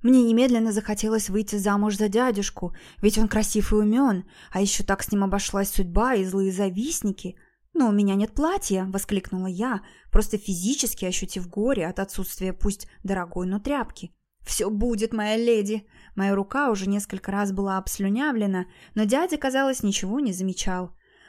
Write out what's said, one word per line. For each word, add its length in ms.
Мне 200
немедленно 480
захотелось 580
выйти 280
замуж 400
за 120
дядюшку, 680
ведь 160
он 80
красив 460
и 40
умен, 480
а 80
еще 240
так 180
с 80
ним 140
обошлась 460
судьба 440
и 100
злые 280
завистники. 840
«Но 140
у 40
меня 220
нет 180
платья!» 560
воскликнула 580
я, 360
просто 260
физически 680
ощутив 440
горе 380
от 120
отсутствия 540
пусть 360
дорогой, 440
но 120
тряпки. 540
«Все 260
будет, 420
моя 240
леди!» 500
Моя 180
рука 360
уже 180
несколько 420
раз 220
была 240
обслюнявлена, 920
но 100
дядя, 320
казалось, 460
ничего 380
не 120
замечал. 640